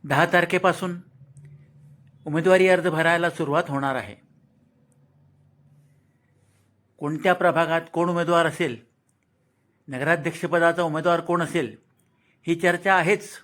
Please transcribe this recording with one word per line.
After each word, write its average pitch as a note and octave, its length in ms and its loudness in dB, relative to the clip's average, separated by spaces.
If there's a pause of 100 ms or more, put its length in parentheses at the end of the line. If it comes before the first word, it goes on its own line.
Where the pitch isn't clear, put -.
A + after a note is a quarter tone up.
दहा D3 280 2
तारखेपासून F3 680 0 (1300)
उमेदवारी F3+ 420 4
अर्ज F3 180 4
भरायला E3 440 0
सुरुवात D#3+ 380 -2
होणार C#3 260 -4
आहे. G#2 220 -10 (2750)
कोणत्या D#3 360 0
प्रभागात E3 480 0 (100)
कोण E3+ 160 0
उमेदवार E3+ 380 2
असेल, D3+ 300 -4 (1120)
नगराध्यक्षपदाचा E3 920 0
उमेदवार E3 380 0
कोण E3+ 220 -2
असेल, C#3+ 340 -4 (720)
ही E3 140 -2
चर्चा F3 360 2
आहेच F#3 340 0 (140)